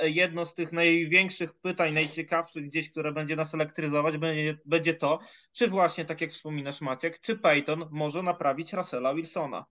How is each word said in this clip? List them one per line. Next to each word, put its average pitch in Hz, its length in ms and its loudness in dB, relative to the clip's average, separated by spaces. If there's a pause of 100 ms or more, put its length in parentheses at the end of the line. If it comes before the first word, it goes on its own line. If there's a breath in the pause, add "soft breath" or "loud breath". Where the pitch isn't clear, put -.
jedno 165 420 2
z 160 80 -10
tych 165 200 -4
największych 170 800 4
pytań, 180 400 0
najciekawszych 160 720 -2
gdzieś, 147 260 -6
które 151 200 -4
będzie 151 240 -4
nas 156 180 -2
elektryzować, 151 640 0
będzie, 151 480 0
będzie 160 280 2
to, 160 260 0 (320 loud breath)
czy 240 160 2
właśnie, 175 380 2
tak 156 160 -8
jak 160 100 -4
wspominasz, 143 500 -8
Maciek, 143 380 -4
czy 226 180 -4
Peyton 151 540 2
może 151 320 -2
naprawić 160 500 -2
Russella 139 420 -2
Wilsona. 156 560 -6